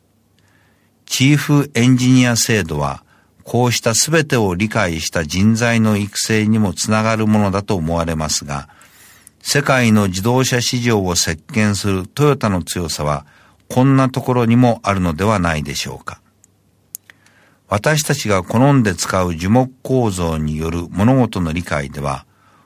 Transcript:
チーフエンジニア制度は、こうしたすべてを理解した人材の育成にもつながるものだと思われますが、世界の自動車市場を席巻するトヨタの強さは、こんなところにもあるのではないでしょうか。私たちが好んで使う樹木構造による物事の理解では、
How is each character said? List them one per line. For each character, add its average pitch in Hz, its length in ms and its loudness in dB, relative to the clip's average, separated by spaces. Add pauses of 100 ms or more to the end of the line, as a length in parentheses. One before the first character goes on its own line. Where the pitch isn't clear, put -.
(1040)
チ - 280 -2
ー 147 40 6
フ 147 380 2
エ 117 100 2
ン 127 120 6
ジ 127 160 2
ニ 127 160 6
ア 117 80 0
制 110 260 0
度 80 160 -4
は、 69 240 -6 (460)
こ 120 180 0
う 117 60 0
し - 80 -2
た 113 140 -2
す - 160 0
べ 156 160 2
て 139 100 -2
を 98 180 0
理 107 140 -2
解 90 320 -2
し - 80 -8
た 85 160 -4
人 98 300 2
材 117 260 0
の 107 160 2
育 101 220 -6
成 107 280 0
に 110 120 2
も 101 160 0
つ - 160 -6
な 110 120 0
が 110 140 0
る 110 100 0
も 107 120 2
の 101 120 2
だ 98 120 -2
と 104 140 -4
思 82 200 -2
わ 82 80 -2
れ 80 100 -4
ま 78 140 -4
す - 160 -4
が、 71 240 -10 (720)
世 - 220 -2
界 127 280 2
の 104 180 4
自 92 120 -4
動 123 240 0
車 123 160 0
市 120 220 -4
場 113 200 2
を 90 140 -2
席 85 260 -4 (120)
巻 107 200 2
す 101 140 -4
る 92 180 -2
ト - 180 -2
ヨ 143 120 4
タ 110 140 -2
の 90 120 -2
強 82 280 -6
さ 76 140 -6
は、 73 200 -4 (460)
こ 127 140 2
ん 135 120 4
な 131 140 2
と 127 100 -4
こ 127 140 -2
ろ 120 100 2
に 117 120 4
も 120 260 4
あ 98 100 -2
る 92 80 0
の 87 140 0
で 87 100 -2
は 107 140 2
な 85 180 0
い 73 60 -4
で 69 120 -8
し - 140 -8
ょ 64 100 -12
う - 60 -20
か。 - 160 -14 (1500)
私 151 340 0
た - 120 -2
ち - 140 -6
が 95 140 2
好 127 320 2
ん 131 80 4
で 98 120 0
使 92 300 -2
う 85 100 -2
樹 87 140 -4
木 123 240 2 (100)
構 127 280 0
造 85 260 -4
に 78 220 -4
よ 80 120 -4
る 85 200 -6
物 104 240 2
事 117 260 0
の 80 140 -2
理 87 80 -4
解 71 260 -6
で 71 140 -10
は、 69 240 -6 (400)